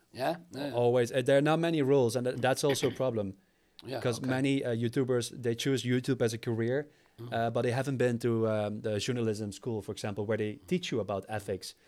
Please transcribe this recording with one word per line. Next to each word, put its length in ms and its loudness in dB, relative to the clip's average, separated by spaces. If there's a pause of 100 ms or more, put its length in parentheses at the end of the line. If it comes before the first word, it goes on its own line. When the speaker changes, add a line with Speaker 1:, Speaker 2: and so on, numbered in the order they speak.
(120)
Speaker 1:
Yeah? 240 -4 (160)
Yeah. 220 -8
Speaker 2:
Always. 380 2
Uh, 100 2
there 160 6
are 40 4
not 180 4
many 220 2
rules, 340 4
and 100 -2
th-, 140 -2
that's 240 2
also 240 2
a 40 -2
problem. 460 -2
Speaker 1:
<clears throat> 60 -20 (420)
Yeah, 140 -6
Speaker 2:
'Cause 180 0
Speaker 1:
okay. 100 -4
Speaker 2:
many, 360 2
uh, 100 -2
YouTubers, 560 0 (100)
they 140 0
choose 300 0
YouTube 360 0
as 140 2
a 40 -6
career, 500 -2 (320)
Speaker 1:
Mm. 120 -12
Speaker 2:
uh, 180 0
but 120 0
they 80 2
haven't 260 -2
been 220 2
to, 300 2
um, 320 0
the 180 -2
journalism 540 -2
school, 300 -6
for 100 -8
example, 340 -6
where 100 0
they 180 -2 (120)
teach 240 -2
you 80 -2
about 300 -2
ethics 460 -6 (140)